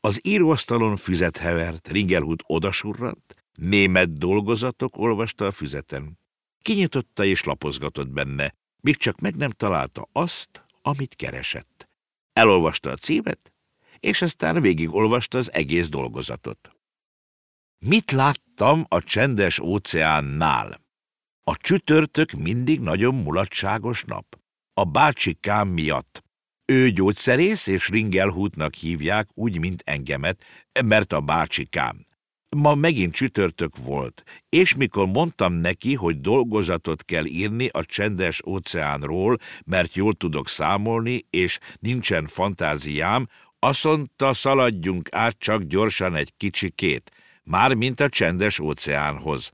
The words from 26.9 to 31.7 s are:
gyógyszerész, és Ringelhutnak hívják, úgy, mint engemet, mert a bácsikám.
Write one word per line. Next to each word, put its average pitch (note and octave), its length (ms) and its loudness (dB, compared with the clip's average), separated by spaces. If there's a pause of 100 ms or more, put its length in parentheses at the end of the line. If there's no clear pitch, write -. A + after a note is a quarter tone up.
gyógyszerész, B2+ 760 2
és F#2+ 220 0
Ringelhutnak F#2+ 840 0
hívják, E2+ 600 -2
úgy, G#2 240 -4
mint F2 260 -4
engemet, C#2+ 600 -4 (400)
mert G#2+ 280 4
a D2+ 80 0
bácsikám. D2 880 -4 (480)